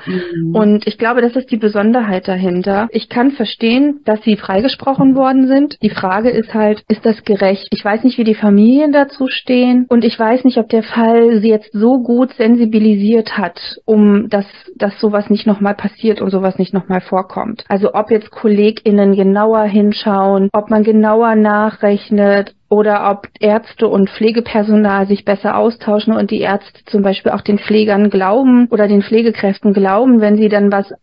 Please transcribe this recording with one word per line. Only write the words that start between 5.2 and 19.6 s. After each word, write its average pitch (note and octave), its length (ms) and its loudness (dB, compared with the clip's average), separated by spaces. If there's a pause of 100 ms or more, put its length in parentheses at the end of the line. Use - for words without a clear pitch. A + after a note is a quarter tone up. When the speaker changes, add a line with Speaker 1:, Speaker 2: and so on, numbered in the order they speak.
Speaker 2:
sind. C#4 360 0
Die G#3+ 80 0
Frage G#3 400 -2
ist A3+ 240 -4
halt, G#3+ 340 0
ist - 160 -4
das A3 180 0
gerecht? G3 480 -2
Ich - 140 -8
weiß G#3+ 180 -2
nicht, B3+ 140 2
wie A#3+ 60 -2
die A3 120 2
Familien A3 560 4
dazu C#4 380 0
stehen B3 580 0
und A#3 160 2
ich A3+ 160 -2
weiß A#3 260 0
nicht, B3+ 120 2
ob A3 100 -2
der A3+ 160 0
Fall A#3 560 2
sie A3 100 0
jetzt G#3+ 240 -2
so A#3+ 280 2
gut A#3+ 320 0
sensibilisiert A3 1040 0
hat, - 480 -8
um G#3 440 2
dass, G3+ 160 -2 (300)
dass G3+ 240 -6
sowas G#3 300 -2
nicht G#3 160 -2
nochmal G3+ 300 0
passiert - 460 -4
und G3 100 -4
sowas F#3+ 260 -2
nicht F#3 160 -4
nochmal F#3 280 -4
vorkommt. - 680 -6
Also G3+ 240 -2
ob G#3+ 160 -4
jetzt G#3+ 220 -2
KollegInnen G#3 840 0
genauer G#3 480 0